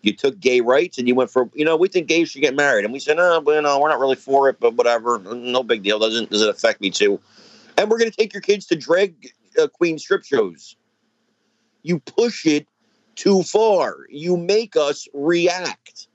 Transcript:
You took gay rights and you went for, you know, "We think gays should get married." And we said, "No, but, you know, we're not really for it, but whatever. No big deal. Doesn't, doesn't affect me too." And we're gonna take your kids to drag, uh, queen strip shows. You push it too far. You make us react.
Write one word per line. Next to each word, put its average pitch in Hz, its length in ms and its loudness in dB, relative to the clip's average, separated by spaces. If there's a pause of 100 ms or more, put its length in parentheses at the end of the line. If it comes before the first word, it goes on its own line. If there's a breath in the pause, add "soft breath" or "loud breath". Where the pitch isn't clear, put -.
You 202 120 -2
took 131 260 -4
gay 123 200 2
rights 127 380 0
and 123 100 -2
you 123 80 2
went 127 160 0
for, 127 220 -2
you 151 100 -4
know, 160 140 0
"We 185 100 2
think 175 200 -4
gays 160 220 0
should 139 120 -8
get 139 120 0
married." 135 300 2
And 110 100 -6
we 139 60 -10
said, 151 160 -2
"No, 170 240 2
but, 151 160 0
you 151 60 0
know, 143 180 0
we're 151 80 2
not 143 120 0
really 135 180 0
for 135 320 2
it, 120 100 -4
but 117 160 0
whatever. 120 440 0
No 123 440 -6
big 110 200 -2
deal. 104 160 0
Doesn't, 113 300 -2
doesn't 104 200 0
affect 107 320 -2
me 98 100 0
too." 101 300 0 (560 soft breath)
And 208 120 0
we're 226 80 2
gonna 226 140 0
take 247 220 -2
your 208 80 -10
kids 208 260 -2
to 170 80 -2
drag, 160 560 -2 (260)
uh, 156 100 2
queen 165 300 -2
strip - 280 -4
shows. 98 500 -4 (1080)
You 160 160 -4
push - 460 -4
it 151 220 0 (480)
too 190 280 2
far. 185 520 2 (140)
You 165 260 -2
make 196 400 -2
us 147 380 0
react. 170 1000 -4